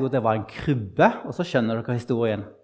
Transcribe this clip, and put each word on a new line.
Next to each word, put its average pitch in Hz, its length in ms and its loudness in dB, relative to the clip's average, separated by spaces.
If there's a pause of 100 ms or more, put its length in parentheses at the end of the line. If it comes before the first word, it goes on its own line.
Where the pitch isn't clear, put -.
Jo, 131 80 0
det 127 160 0
var 110 140 4
en 104 100 -6
krybbe, 139 640 2 (160)
og 147 100 -8
så 175 80 -2
skjønner 113 380 0
dere 120 160 -4
historien. 113 480 -2 (180)